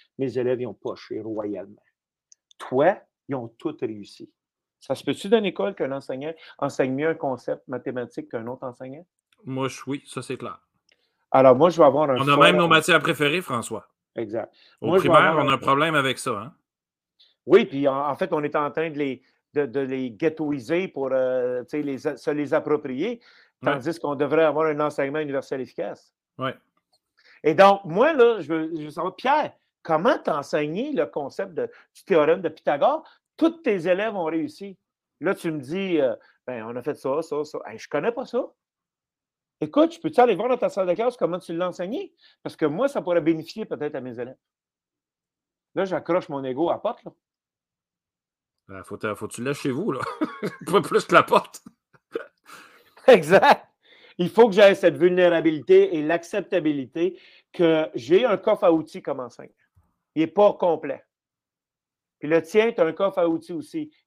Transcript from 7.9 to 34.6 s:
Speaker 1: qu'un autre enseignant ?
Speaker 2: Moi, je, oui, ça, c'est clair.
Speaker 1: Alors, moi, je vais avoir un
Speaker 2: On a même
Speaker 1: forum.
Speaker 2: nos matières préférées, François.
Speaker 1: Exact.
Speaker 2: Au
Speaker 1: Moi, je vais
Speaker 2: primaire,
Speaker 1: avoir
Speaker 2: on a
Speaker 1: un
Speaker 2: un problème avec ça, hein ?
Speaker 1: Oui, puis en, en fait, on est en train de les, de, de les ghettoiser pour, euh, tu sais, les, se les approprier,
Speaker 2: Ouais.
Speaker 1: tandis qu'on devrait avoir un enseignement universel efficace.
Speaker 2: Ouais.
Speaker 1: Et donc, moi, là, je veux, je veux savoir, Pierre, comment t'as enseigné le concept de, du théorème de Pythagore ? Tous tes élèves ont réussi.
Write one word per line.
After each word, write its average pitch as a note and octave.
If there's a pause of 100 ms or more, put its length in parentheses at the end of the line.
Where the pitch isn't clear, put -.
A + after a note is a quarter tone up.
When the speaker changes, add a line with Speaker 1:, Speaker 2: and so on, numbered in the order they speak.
Speaker 1:
qu'un A2+
autre B2+
enseignant ? C3 (380)
Speaker 2:
Moi, C3
je, -
oui, C#3
ça, -
c'est B2
clair. G#2+ (720)
Speaker 1:
Alors, C3+
moi, D#3
je D#3+
vais E3
avoir C#3+
un C3
Speaker 2:
On B2
a C3
même C#3+
Speaker 1:
forum. F3
Speaker 2:
nos F3
matières D#3+
préférées, D3
François. A#2 (280)
Speaker 1:
Exact. A2 (280)
Speaker 2:
Au -
Speaker 1:
Moi, F3
je F#3+
vais C#3+
Speaker 2:
primaire, E3
Speaker 1:
avoir D3+
Speaker 2:
on C#3+
a -
Speaker 1:
un C#3
Speaker 2:
un B2
problème D3
avec C3+
ça, -
hein ? A2 (920)
Speaker 1:
Oui, G3+
puis C#3
en, C3+ (120)
en C#3
fait, F3
on D3+
est D3
en D3
train D#3+
de C#3
les, C3+ (300)
de, C#3+
de B2+
les C3
ghettoiser D#3
pour, C3+
euh, B2+
tu A#2+
sais, D3+
les, C#3
se C#3+
les D3
approprier, D3+ (440)
Speaker 2:
Ouais. D3+
Speaker 1:
tandis D3
qu'on C#3+
devrait D3
avoir D#3
un D3
enseignement D3
universel C#3
efficace. - (240)
Speaker 2:
Ouais. C3 (880)
Speaker 1:
Et D#3+
donc, G3
moi, G#3+
là, A#3
je C#3+
veux, D#3+
je D3+
veux D3+
savoir, F3+
Pierre, C4 (300)
comment E3+
t'as E3
enseigné D#3+
le E3
concept E3
de, B2 (260)
du -
théorème E3
de -
Pythagore ? G#3 (340)
Tous E4
tes G3+
élèves G3+
ont F3+
réussi. E3 (420)